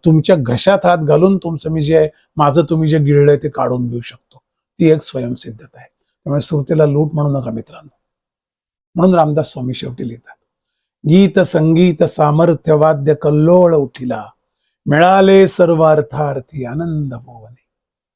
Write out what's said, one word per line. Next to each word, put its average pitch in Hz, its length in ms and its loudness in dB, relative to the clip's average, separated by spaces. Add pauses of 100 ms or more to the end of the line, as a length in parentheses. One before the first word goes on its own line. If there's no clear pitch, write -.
तुमच्या 160 340 2
घशात 135 460 0
हात 175 120 2
घालून 160 400 2
तुमचं 160 340 -8
मी 160 120 -4
जे 160 140 0
आहे, 156 120 2 (260)
माझं 147 340 2
तुम्ही 160 200 -2
जे 156 80 0
गिळलंय 143 400 2
ते 139 120 -8
काढून 123 380 -4
घेऊ 120 140 -8
शकतो. - 400 -20 (380)
ती 165 100 4
एक 156 120 2
स्वयंसिद्धता 120 760 -12
आहे. - 100 -20 (360)
त्यामुळे 143 180 -2
सुरतेला 156 440 0
लूट 147 280 0
म्हणू 147 260 -4
नका 123 120 -8
मित्रांनो. - 460 -16 (1000)
म्हणून 180 200 2
रामदास 151 360 0
स्वामी 127 220 -8
शेवटी 127 340 -12
लिहितात, - 280 -16 (720)
"गीत 190 300 4
संगीत 165 640 0
सामर्थ्य 156 720 0
वाद्य 151 400 2
कल्लोळ 160 600 2
उठिला, 127 500 -6 (600)
मिळाले 190 600 4
सर्व 170 360 2
अर्थार्थी 147 840 -2
आनंद 147 480 -8
भुवने, 117 520 -20 (500)